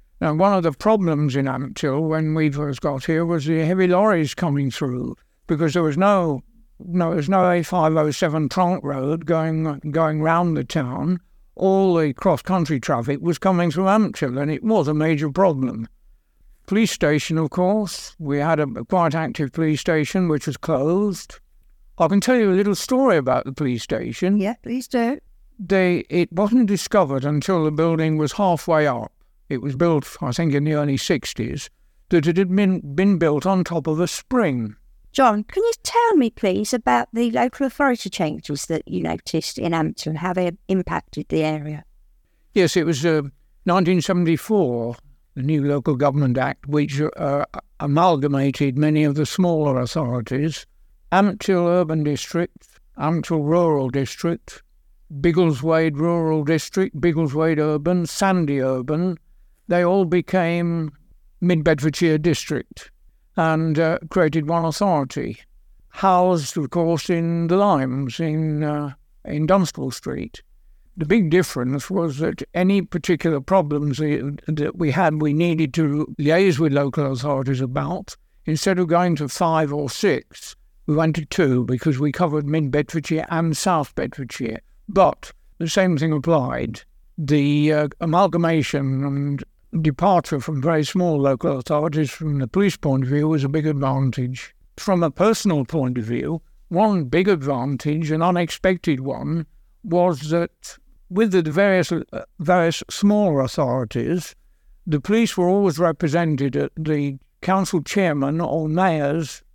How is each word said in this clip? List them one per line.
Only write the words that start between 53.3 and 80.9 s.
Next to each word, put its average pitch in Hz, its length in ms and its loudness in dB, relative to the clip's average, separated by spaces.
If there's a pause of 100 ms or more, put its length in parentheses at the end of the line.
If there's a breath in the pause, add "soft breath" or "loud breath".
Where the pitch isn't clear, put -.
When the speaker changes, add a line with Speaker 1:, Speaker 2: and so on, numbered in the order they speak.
Speaker 1:
Rural 151 460 2
District, - 720 -4 (580)
Biggleswade 160 800 2
Rural 160 440 0
District, 160 560 -2
Biggleswade 160 600 2
Urban, 151 480 0
Sandy 165 560 0
Urban, 151 560 -2 (500)
they 175 160 2
all 185 220 4
became 170 840 0 (520)
Mid 175 220 2
Bedfordshire 156 520 2
District - 720 -4 (460)
and, 160 420 2
uh, 165 200 2 (100)
created 156 400 2
one 165 160 0
authority, 143 720 -2 (520)
housed, 180 680 2
of 143 140 -2
course, 165 400 0
in 170 380 0
the 180 100 2
Limes 135 600 0
in, 156 440 -2
uh, 147 320 -4 (320)
in 151 200 -2
Dunstable 165 440 0
Street. - 520 -10 (540)
The 160 80 -4
big 185 240 4
difference 139 600 0
was 165 300 -2
that 165 220 -4 (120)
any 185 260 2
particular 165 640 -2
problems 147 560 0
that, 147 480 -2
that 151 320 -4
we 151 140 0
had, 156 280 0
we 147 140 0
needed 160 400 0
to 151 320 0 (120)
liaise 160 400 4
with 151 140 2
local 139 400 0
authorities 135 480 -2
about. 143 560 -6 (300)
Instead 175 320 0
of 180 100 0
going 170 280 2
to 143 120 -4
five 160 460 0
or 143 160 -4
six, - 680 -4 (300)
we 147 100 0